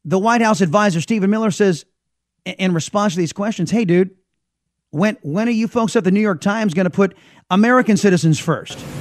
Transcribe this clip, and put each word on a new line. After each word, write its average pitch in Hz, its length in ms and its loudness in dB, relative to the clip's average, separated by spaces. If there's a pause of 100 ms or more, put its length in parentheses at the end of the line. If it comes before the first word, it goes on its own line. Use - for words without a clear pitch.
the 170 140 -2
White 226 220 2
House 214 200 2
advisor, 190 400 2
Stephen 196 300 -2
Miller, 220 200 0
says 185 340 0 (600)
i-, 185 40 -10
in 185 240 -2
response 202 400 -2
to 175 40 -4
these 170 140 -2
questions, 202 380 -4
"Hey, 226 140 0
dude, 180 260 2 (800)
when, 202 320 -2
when 196 260 -4
are 240 40 0
you 220 160 -2
folks 233 280 -2
at 214 80 0
the 185 60 2
New 202 100 2
York 202 200 0
Times 202 340 -2
gonna 180 160 0
put 190 260 0 (340)
American 226 460 4
citizens 170 420 2
first?" - 400 -6 (220)